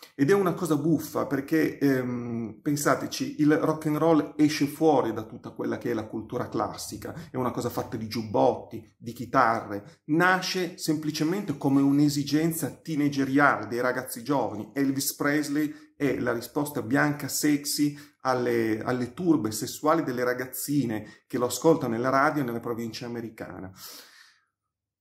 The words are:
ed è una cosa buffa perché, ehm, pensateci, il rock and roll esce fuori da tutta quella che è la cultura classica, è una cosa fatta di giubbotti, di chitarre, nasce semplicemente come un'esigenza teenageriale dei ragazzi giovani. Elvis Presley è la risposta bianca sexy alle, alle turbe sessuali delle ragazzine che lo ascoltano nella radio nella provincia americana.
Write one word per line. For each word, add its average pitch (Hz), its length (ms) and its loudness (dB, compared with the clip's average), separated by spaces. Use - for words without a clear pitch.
ed 139 160 4
è - 20 8
una 190 200 4
cosa 165 220 0
buffa 139 520 0
perché, 143 500 0
ehm, 120 840 -2
pensateci, 143 760 -2
il 151 160 6
rock 156 300 0
and 151 120 0
roll 156 380 4
esce 151 300 2
fuori 139 480 2
da 110 100 -6
tutta 113 280 -14
quella 117 260 -4
che 120 140 -4
è - 20 0
la 107 140 -4
cultura 110 420 -6
classica, - 640 -6
è - 80 -8
una 127 140 0
cosa 120 180 -2
fatta - 260 -6
di 110 120 -6
giubbotti, 113 880 -2
di 117 160 -12
chitarre, 113 920 0
nasce 180 760 0
semplicemente 156 800 -2
come 139 220 4
un'esigenza 143 920 2
teenageriale 139 960 2
dei 120 140 -2
ragazzi 127 420 -2
giovani. 113 500 -2
Elvis 135 420 0
Presley 147 800 -2
è 135 220 0
la 120 160 0
risposta 127 480 -4
bianca 143 460 0
sexy 147 680 0
alle, 117 600 0
alle 123 320 -4
turbe 147 380 2
sessuali 147 520 0
delle 127 200 -2
ragazzine 123 1040 -4
che 135 100 -6
lo 120 80 0
ascoltano 135 480 2
nella 120 160 0
radio 143 340 2
nella 117 160 -4
provincia 117 460 -8
americana. 110 640 -10